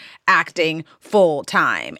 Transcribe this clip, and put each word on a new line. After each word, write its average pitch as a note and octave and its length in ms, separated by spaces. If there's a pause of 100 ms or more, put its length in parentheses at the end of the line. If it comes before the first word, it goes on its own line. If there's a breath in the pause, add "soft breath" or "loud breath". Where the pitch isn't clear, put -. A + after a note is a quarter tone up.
(280 loud breath)
acting E3 560 (160 soft breath)
full E3+ 440
time. A#2+ 560